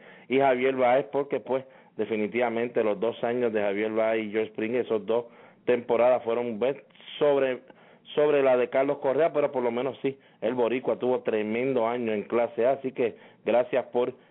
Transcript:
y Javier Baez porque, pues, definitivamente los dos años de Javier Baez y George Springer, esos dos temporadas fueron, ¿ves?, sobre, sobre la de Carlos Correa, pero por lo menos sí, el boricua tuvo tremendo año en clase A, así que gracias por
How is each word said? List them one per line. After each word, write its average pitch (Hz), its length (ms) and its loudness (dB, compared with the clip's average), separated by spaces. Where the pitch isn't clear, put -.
y 127 100 2
Javier 131 360 2
Baez 127 360 2
porque, 139 300 -4
pues, 131 240 -4
definitivamente 113 880 -2
los 104 160 -2
dos 113 240 -2
años 120 280 0
de 107 100 0
Javier 104 300 -2
Baez 110 320 0
y 104 60 -8
George 110 200 -2
Springer, 113 340 -2
esos 110 220 -4
dos 117 200 0
temporadas 120 580 2
fueron, 117 360 -4
¿ves?, 123 180 0
sobre, 139 420 2
sobre 147 280 4
la 131 160 6
de 123 100 2
Carlos 139 300 0
Correa, 143 340 2
pero 143 200 0
por 127 100 -2
lo 120 80 0
menos 123 320 -4
sí, 135 160 -4
el 113 120 -2
boricua 127 440 0
tuvo 123 220 0
tremendo 113 680 0
año 120 240 -2
en 104 120 -2
clase 117 420 0
A, 135 60 4
así 131 200 -6
que 117 220 -2
gracias 120 400 2
por 123 260 -2